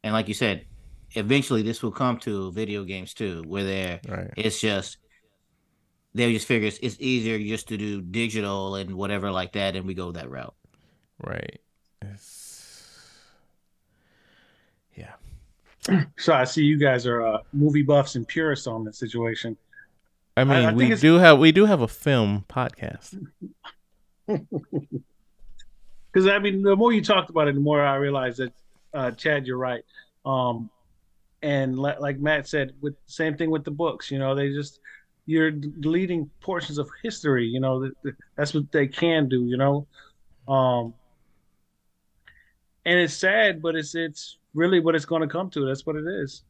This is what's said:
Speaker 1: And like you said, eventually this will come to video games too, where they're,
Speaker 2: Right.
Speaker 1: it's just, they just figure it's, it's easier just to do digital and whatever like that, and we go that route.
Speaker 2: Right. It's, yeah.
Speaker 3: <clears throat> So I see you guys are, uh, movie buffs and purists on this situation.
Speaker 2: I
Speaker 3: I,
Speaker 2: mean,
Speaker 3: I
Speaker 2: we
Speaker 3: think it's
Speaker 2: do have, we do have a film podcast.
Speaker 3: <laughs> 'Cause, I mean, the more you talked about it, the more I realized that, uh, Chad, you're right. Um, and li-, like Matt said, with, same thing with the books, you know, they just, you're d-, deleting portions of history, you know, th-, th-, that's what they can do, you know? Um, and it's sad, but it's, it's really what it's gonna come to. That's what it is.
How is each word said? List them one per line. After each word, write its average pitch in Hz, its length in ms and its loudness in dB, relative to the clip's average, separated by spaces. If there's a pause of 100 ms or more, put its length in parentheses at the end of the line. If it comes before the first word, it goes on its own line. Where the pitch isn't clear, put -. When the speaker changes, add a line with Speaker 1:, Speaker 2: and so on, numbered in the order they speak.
Speaker 1:
And 107 100 -4
like 110 160 0
you 104 60 -6
said, 104 320 -2 (460)
eventually 117 500 0
this 110 200 -6
will 110 100 -4
come 123 280 -2
to 98 320 -6
video 104 320 -6
games 92 300 -12
too, 87 320 -6
where 98 180 -6
they're, 92 440 -4
Speaker 2:
Right. 92 280 -10
Speaker 1:
it's 107 240 -4
just, 101 360 -4 (1160)
they 117 180 0
just 107 160 -4
figure 110 180 2
it's, 104 120 -4
it's 120 220 -6
easier 113 380 -2
just 107 300 -6
to 110 80 -6
do 101 240 -6
digital 98 760 -4
and 95 220 -8
whatever 101 340 -4
like 92 220 -4
that, 98 240 -2
and 92 100 -8
we 95 80 -8
go 87 180 -8
that 78 180 -14
route. 65 240 -14 (680)
Speaker 2:
Right. - 400 -12 (420)
It's, - 440 -18 (2500)
yeah. - 180 -20 (720)
Speaker 3:
<clears throat> 175 160 4 (140)
So 170 160 2
I 127 100 4
see 147 200 0
you 151 140 4
guys 127 280 2
are, 120 160 0
uh, 110 200 -2 (100)
movie 147 300 2
buffs 143 320 2
and 117 140 -4
purists 156 380 -2
on 113 180 -6
this 107 140 -12
situation. 113 580 -6 (800)
Speaker 2:
I 127 60 4
Speaker 3:
I, - 20 6
Speaker 2:
mean, 135 80 4
Speaker 3:
I 120 200 4
Speaker 2:
we 120 120 4
Speaker 3:
think 123 80 6
it's - 80 0
Speaker 2:
do 160 140 10
have, 170 240 12
we 160 140 10
do 190 140 8
have 190 140 4
a 113 80 2
film 107 600 2
podcast. - 800 -8 (1000)
Speaker 3:
<laughs> 196 100 0 (1700)
'Cause, 190 140 4
I 202 120 6
mean, 196 240 0
the 196 120 4
more 233 180 4
you 214 100 4
talked 190 280 2
about 156 180 2
it, 139 60 0
the 139 60 0
more 147 240 2
I 139 120 2
realized 135 420 -2
that, 123 140 -6 (420)
uh, 131 180 -4
Chad, 143 340 -2
you're 127 120 -6
right. 127 260 -6 (400)
Um, 123 460 -2 (720)
and 135 360 0
li-, 143 220 -2
like 139 180 -6
Matt 147 300 -2
said, 139 320 -2
with, 143 140 -6 (120)
same 156 300 -4
thing 160 140 -2
with 151 140 -2
the 156 60 -8
books, 151 400 -4
you 139 80 -4
know, 135 160 0
they 139 160 0
just, 143 300 -8 (460)
you're 160 240 2
d-, 147 300 -8
deleting 165 500 -2 (100)
portions 151 380 -6
of 143 100 -4 (140)
history, 139 440 0
you 123 140 -4
know, 131 220 0
th-, 135 200 -8
th-, 135 120 -8 (220)
that's 147 180 -2
what 147 180 -2
they 143 160 2
can 160 400 0
do, 127 160 0
you 123 140 -2
know? 143 280 2 (680)
Um, 123 420 2 (1900)
and 175 140 4
it's 165 160 2
sad, 196 460 2
but 165 160 -2
it's, 156 180 -8
it's 165 440 -8 (160)
really 175 260 4
what 160 140 2
it's 151 100 0
gonna 160 240 0
come 185 220 -6
to. 143 160 -2
That's 135 180 -4
what 156 120 -4
it 151 100 -6
is. 170 440 -8